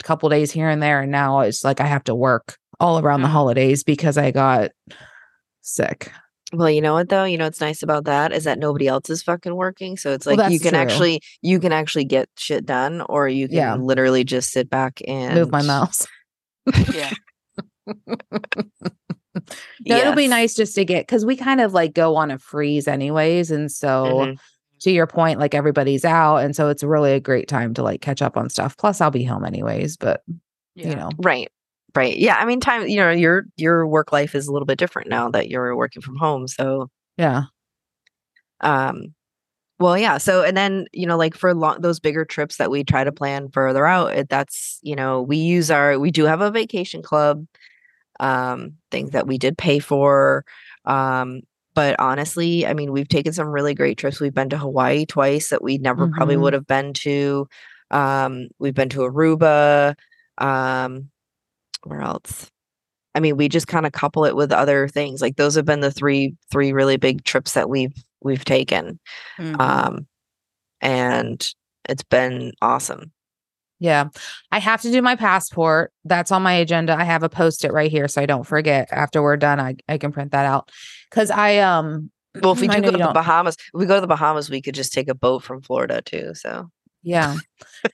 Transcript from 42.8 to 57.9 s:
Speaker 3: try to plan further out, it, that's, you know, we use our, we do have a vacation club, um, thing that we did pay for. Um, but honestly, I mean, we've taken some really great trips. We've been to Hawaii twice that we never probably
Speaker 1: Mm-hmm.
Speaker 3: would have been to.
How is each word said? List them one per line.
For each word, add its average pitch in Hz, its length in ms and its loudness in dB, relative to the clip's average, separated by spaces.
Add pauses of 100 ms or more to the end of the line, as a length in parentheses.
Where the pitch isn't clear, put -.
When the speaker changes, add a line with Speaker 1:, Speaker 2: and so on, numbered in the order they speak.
Speaker 3:
try 135 200 2
to 143 80 -2
plan 139 380 -6
further 135 360 2
out, 180 300 2
it, - 120 -2
that's, - 540 -6
you 147 140 -8
know, 131 260 -2
we 139 160 -2
use 165 320 0
our, 143 280 4
we 147 120 0
do 156 140 2
have 160 160 2
a 208 100 0
vacation 208 520 -6
club, 151 440 0 (760)
um, 127 540 -4 (160)
thing 139 200 -6
that 139 180 -2
we 131 100 -2
did 135 200 -2
pay 147 200 2
for. 139 680 2 (400)
Um, 131 580 -2 (320)
but 143 260 2
honestly, 156 680 0
I - 80 -2
mean, 147 180 -4
we've 139 160 -2
taken 156 240 0
some 165 160 -4
really 147 260 -2
great 143 240 0
trips. 139 220 -4
We've 143 140 -4
been 135 160 -2
to 147 80 -4
Hawaii 139 480 0
twice 143 440 0
that - 120 -2
we 135 160 -2
never 135 300 0
probably 151 260 0
Speaker 1:
Mm-hmm. - 80 2
Speaker 3:
would 139 120 4
have 139 120 -4
been 135 280 -2
to. 139 540 -2 (440)